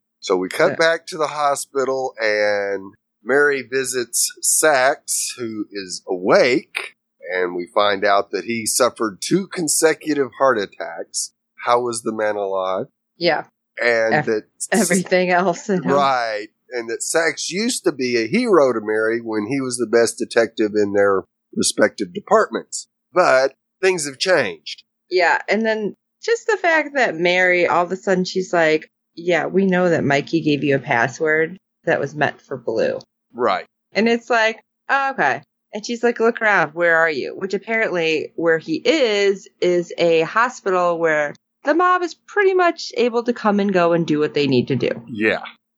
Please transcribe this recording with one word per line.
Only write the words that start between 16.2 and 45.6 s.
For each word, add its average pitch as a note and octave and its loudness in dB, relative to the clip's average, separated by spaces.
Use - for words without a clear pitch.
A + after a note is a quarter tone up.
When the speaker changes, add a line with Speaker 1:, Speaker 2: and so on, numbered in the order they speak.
Speaker 1:
And A#2 -6
that A2+ -6
Sax D#3+ -2
used A3 -4
to E3 2
be B2+ -2
a A2+ 0
hero D3 2
to A2+ -4
Mary A2 0
when G#2+ -4
he C3+ -4
was B2+ -4
the A#2+ -2
best A2+ 2
detective A2 0
in G2+ 0
their G2+ 2
respective - 0
departments. - -2
But C3+ 4
things F#3 0
have C3+ -12
changed. C3 -2
Speaker 2:
Yeah, F3 2
and G#3+ 0
then G#3+ -2
just A#4 -2
the A4+ 0
fact D#4 0
that G#3+ 0
Mary, F3+ 2
all E3+ 2
of E3+ -6
a F#3+ -2
sudden, F#3 0
she's F#3 -4
like, D#3 2
"Yeah, E3 0
we F#3 2
know F3+ 2
that D#3 2
Mikey C#3+ 0
gave D3+ 0
you C#3 2
a C3+ 0
password D#3 -2
that E3 0
was C#3+ -6
meant D3 -2
for - -12
Blue." G2+ -2
Speaker 1:
Right. G2+ -2
Speaker 2:
And A3 0
it's A#3 -2
like, A3 0
"Oh, C4+ -2
okay." D3 -2
And G#3+ -10
she's A#3+ -6
like, A#3+ 0
"Look A3+ 0
around. F3 2
Where E3+ 2
are D#3+ 2
you?" F#2+ -6
Which G3+ -6
apparently F3+ -2
where D#3+ 0
he D#3+ -6
is, G#3 2
is F3 0
a E3 4
hospital F#3 0
where D3+ 0
the D4 0
mob F4+ 2
is F4 -8
pretty G4 0
much F4 0
able A#3 0
to A#3+ 0
come G3+ 0
and G3 0
go E3+ 4
and E3+ 2
do D3+ 2
what D3+ -2
they D3 2
need B2 2
to C3+ 0
do. - -2
Speaker 1:
Yeah. G#2+ 0